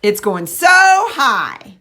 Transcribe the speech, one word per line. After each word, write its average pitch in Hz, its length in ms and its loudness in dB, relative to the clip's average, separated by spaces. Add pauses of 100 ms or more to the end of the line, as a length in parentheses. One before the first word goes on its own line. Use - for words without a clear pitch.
It's 208 180 -2
going 180 260 -6
so - 220 -6
high. 370 1120 0